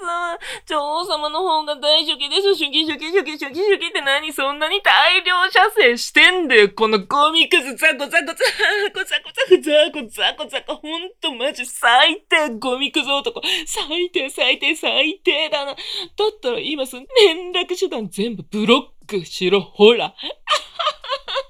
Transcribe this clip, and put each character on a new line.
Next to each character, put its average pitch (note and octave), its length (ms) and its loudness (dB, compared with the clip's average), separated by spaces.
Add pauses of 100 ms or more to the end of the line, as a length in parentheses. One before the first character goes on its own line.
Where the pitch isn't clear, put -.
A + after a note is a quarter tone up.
(680)
女 D#4+ 340 -2
王 F4+ 40 -4
様 D4+ 240 -4
の D4+ 140 -4
方 D#4+ 220 0
が D4 120 -6
大 D4+ 280 2
主 D#4 80 -2
義 C#4+ 180 -6
で D#4+ 100 0
す。 G4 140 2
主 D#4 120 -2
義、 D4+ 200 0
主 D#4 80 -4
義、 D4+ 160 -8
主 F#4 80 0
義、 D4+ 200 -4
主 D4+ 100 -10
義、 C4 60 -12
主 G4+ 200 0
義 E4 140 -2
っ E4+ 40 -8
て E4+ 80 -2
何？ C#4+ 320 -2
そ C#4 200 -4
ん C#4+ 60 -10
な D#4 100 -2
に G4 140 -2
大 E4 400 4
量 F4+ 280 2
射 G4+ 260 4
精 B3 200 6
し - 160 -8
て D#4 180 6
ん F4+ 180 0
だ C4 60 2
よ。 G#3 160 6
こ A3+ 180 -2
の G#3+ 160 0
ゴ D4 280 2
ミ D#4+ 160 2
ク F4 120 2
ズ、 C#4 140 -6
ザ D#4 220 0
コ、 C#4 100 -6
ザ E4 140 0
コ、 D4 60 -2
ザ E4 80 -6
コ、 - 40 -12 (680)
ザ D4 160 -4
コ、 G#3 120 -16
ザ A#4 180 -4
コ、 F4+ 100 8
ザ D4+ 300 4
コ、 C#4 180 -10
ザ G#3 260 -4
コ、 C4+ 120 -10
ザ B3 160 -8
コ。 D4+ 140 -8
ほ D#4 220 -10
ん F#4 120 -12 (100)
と D#4 140 -4
マ B3+ 180 -4
ジ C#4+ 140 -12
最 C#4 640 4
低。 D4+ 220 2
ゴ B3 280 -4
ミ C4+ 140 -4
ク D4+ 100 0
ズ B3+ 80 -6
男。 C#4+ 320 -4 (240)
最 F4 440 -4
低、 C#4 200 -4
最 C4+ 280 0
低、 D4 180 -2
最 D4 480 -2
低 D#4 260 0
だ C#4+ 140 -2
な。 C#4 100 -8
だ - 0 -
っ - 40 -14 (640)
た B3 120 -4
ら - 80 -4
今 C4+ 260 -6
す B3+ 120 -14
ぐ C4 80 -18 (100)
連 F4+ 360 4
絡 F4+ 240 -4
手 F#4 120 -2
段 A#3+ 200 -8
全 G#3 280 -6
部 F3 80 -16
ブ G#3+ 220 -4
ロ B3 260 4 (140)
ッ - 20 -12
ク F#3 180 -4
し - 240 -2
ろ。 G3+ 100 4
ほ G#3 340 6
ら。 F3+ 240 -2
<laughs> - 40 -16 (1300)